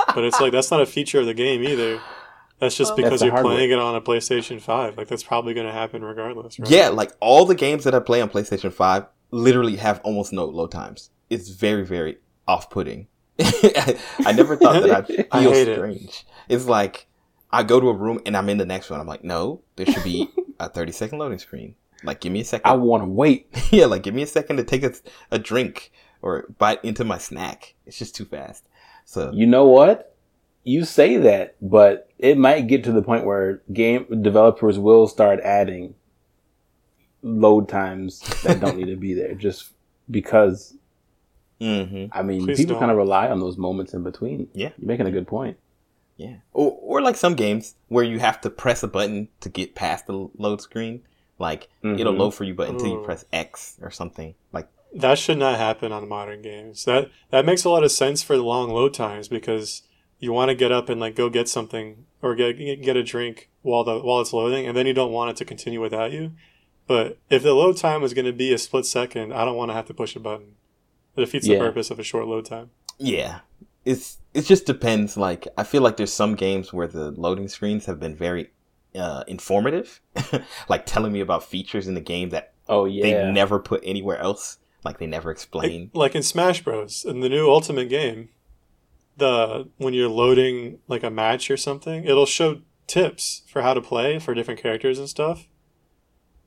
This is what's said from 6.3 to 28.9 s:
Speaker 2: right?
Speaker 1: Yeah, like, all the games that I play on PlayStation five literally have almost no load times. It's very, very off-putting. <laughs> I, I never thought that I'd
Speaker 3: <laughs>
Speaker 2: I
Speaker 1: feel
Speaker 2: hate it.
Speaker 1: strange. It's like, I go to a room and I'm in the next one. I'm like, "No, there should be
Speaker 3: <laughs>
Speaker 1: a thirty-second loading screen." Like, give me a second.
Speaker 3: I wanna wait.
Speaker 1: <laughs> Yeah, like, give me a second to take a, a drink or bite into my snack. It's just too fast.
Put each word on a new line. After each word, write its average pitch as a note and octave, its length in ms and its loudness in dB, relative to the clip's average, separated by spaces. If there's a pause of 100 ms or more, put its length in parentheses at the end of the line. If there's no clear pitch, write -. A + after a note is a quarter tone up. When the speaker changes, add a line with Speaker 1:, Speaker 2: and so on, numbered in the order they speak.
Speaker 2:
right? A2+ 120 -6
Speaker 1:
Yeah, E3 180 8
like, G#2 320 -2
all C3 240 8
the F#3 120 4
games C#3+ 280 -2
that C3 100 4
I B2+ 60 4
play A#2+ 220 2
on G#2+ 80 -2
PlayStation G2+ 420 -4
five F#2 340 2 (240)
literally A#2+ 460 2
have G#2 280 0
almost G#2 280 -4
no F#2 140 -2
load E2 240 -6
times. - 400 -14 (200)
It's G2+ 180 -6
very, G#2 360 -2
very F2 340 -6 (280)
off-putting. - 640 -4 (140)
<laughs> - 180 -8
I, F#3+ 580 4 (280)
I - 60 4
never F#3 220 6
thought A3+ 280 8
that G3+ 80 6 (200)
I'd - 160 -2
Speaker 3:
<laughs> - 60 -6
Speaker 2:
I B2+ 100 4
Speaker 1:
feel C3 100 8
Speaker 2:
hate C3 160 6
it. A2 80 -2
Speaker 1:
strange. F#2+ 500 -8 (220)
It's B2 180 -2
like, G#2 400 0 (440)
I A#2+ 140 2
go A#2+ 160 6
to B2+ 80 4
a A2+ 60 2
room A2 320 -4
and G2+ 100 -2
I'm G2 140 0
in G#2 80 0
the F#2 80 0
next F#2 240 -8
one. D2+ 100 -8
I'm D#2+ 80 -12
like, - 160 -14
"No, F2+ 380 -6 (140)
there F#2+ 100 -6
should - 180 0
be - 240 -4 (160)
Speaker 3:
<laughs> - 160 -18
Speaker 1:
a E2+ 80 -8
thirty-second G2 500 -8
loading C3 200 -8
screen." - 360 -18 (300)
Like, C#2+ 160 -10
give F2 120 -6
me G#2 80 -4
a A#2 40 -8
second. A#2 260 0
Speaker 3:
I C3 40 6
wanna A#2 320 2
wait. B2+ 420 2 (120)
Speaker 1:
<laughs> - 120 2
Yeah, F#3 140 8
like, F#2+ 160 0
give G2+ 120 -8
me C3+ 80 -4
a D3 40 -4
second D3 320 -2
to A#2+ 60 -2
take C3+ 200 0
a, B2 80 -2 (380)
a A2 80 -2
drink A2 520 -4 (320)
or E2 240 -4 (120)
bite G#2+ 260 2
into A2+ 200 -4
my G2 140 -2
snack. - 560 -12 (120)
It's - 120 -20
just - 160 -12
too G#2+ 100 -14
fast. - 440 -16 (360)